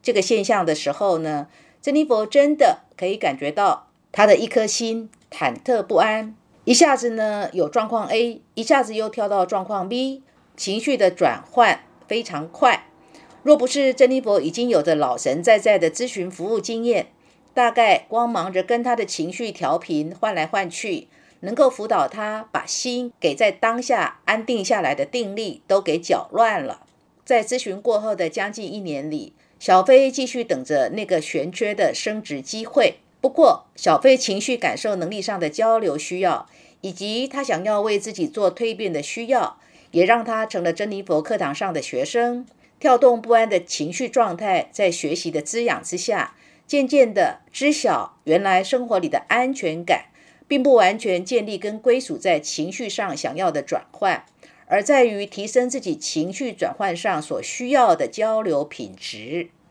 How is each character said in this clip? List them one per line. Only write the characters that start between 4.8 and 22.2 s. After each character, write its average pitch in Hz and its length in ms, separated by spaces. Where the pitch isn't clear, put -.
忐 127 260
忑 233 280
不 208 140
安， 214 400
一 240 80
下 285 240
子 240 140
呢 214 420
有 165 160
状 220 200
况 214 180
A， 226 340
一 226 80
下 262 220
子 214 100
又 214 140
跳 214 200
到 196 160
状 190 200
况 196 240
B， 262 340
情 196 220
绪 254 180
的 190 140
转 123 400
换 220 300
非 226 160
常 160 260
快。 - 380
若 294 140
不 247 100
是 269 260
珍 254 160
妮 262 120
佛 202 200
已 147 80
经 233 200
有 190 120
着 156 140
老 131 240
神 147 240
在 214 160
在 208 180
的 165 140
咨 240 160
询 185 240
服 185 200
务 226 80
经 226 260
验， 226 240
大 240 180
概 226 380
光 233 180
忙 190 240
着 185 120
跟 240 200
他 240 140
的 220 80
情 170 260
绪 220 220
调 156 240
频 160 420
换 214 160
来 160 120
换 190 240
去， - 380
能 196 140
够 269 140
辅 220 180
导 190 220
他 214 420